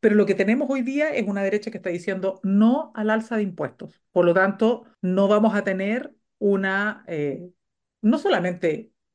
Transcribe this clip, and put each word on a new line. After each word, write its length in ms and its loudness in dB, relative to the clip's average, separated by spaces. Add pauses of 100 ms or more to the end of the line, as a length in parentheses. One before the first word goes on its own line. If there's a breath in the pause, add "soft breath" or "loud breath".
Pero 160 4
lo 100 4
que 80 2
tenemos 340 0
hoy 140 -2
día 320 -2
es 120 -2
una 160 -4
derecha 280 -2
que 80 -12
está 100 -8
diciendo 540 -4
no 520 2
al 140 -4
alza 280 -2
de 60 0
impuestos. 600 -10 (100)
Por 140 4
lo 80 4
tanto, 500 2 (160 soft breath)
no 280 2
vamos 260 4
a 100 -2
tener 500 -4 (240)
una, 680 -2
eh, 420 -6 (540)
no 160 2
solamente 760 -2 (220)